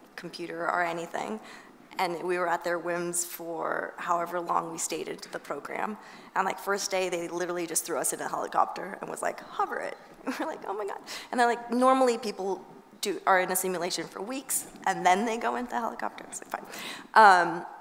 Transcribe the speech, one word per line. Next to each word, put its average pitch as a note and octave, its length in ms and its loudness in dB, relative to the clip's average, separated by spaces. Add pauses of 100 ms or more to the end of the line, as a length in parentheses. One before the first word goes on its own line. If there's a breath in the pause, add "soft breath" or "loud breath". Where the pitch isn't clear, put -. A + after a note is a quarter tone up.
(140)
computer, E3+ 500 -8
or F3 180 2
anything. E3+ 580 -4 (580 loud breath)
And F3 240 0
we F3+ 140 0
were F3+ 100 2
at E3+ 160 0
their F3 160 0
whims F3 460 -2
for - 720 -4
however F3 440 0
long E3+ 300 0
we E3 60 -8
stayed D#3+ 320 -4
into - 220 -10
the F3 80 -6
program. - 580 -6 (380 loud breath)
And, F#3+ 100 2
like, F#3 140 -2
first G3 320 -2
day, F#3 180 2
they E3+ 200 -2
literally F3 380 -2
just D#3+ 200 -2
threw D#3+ 100 -2
us - 160 0
in - 80 -6
a C#3+ 80 -4
helicopter - 720 0
and - 80 -8
was - 140 -6
like, - 180 -2
"Hover - 380 -4
it." - 180 -6 (140)
<laughs> - 160 -14
And C4 120 -4
we're D4+ 80 -2
like, D#4+ 220 -8
"Oh G3 60 -2
my G#3 100 -4
God." G3 140 -6 (320 loud breath)
And A#3+ 100 0
then, A#3+ 80 6
like, A#3 240 -2
normally B3+ 460 6
people G3 440 -4 (380)
do, F3+ 260 -2
are F#3 140 6
in F3 100 0
a F#3 60 0
simulation F3 500 -2
for - 140 -10
weeks, C4 460 -4 (200)
and F3+ 180 0
then F#3 200 6
they A3+ 140 0
go A#3 180 -2
into B3 140 -6
the A#3+ 100 0
helicopter. A3+ 480 -6
It's - 140 -12
like, - 80 -18
fine. - 160 -8 (480 loud breath)
Um, F3+ 520 10 (140)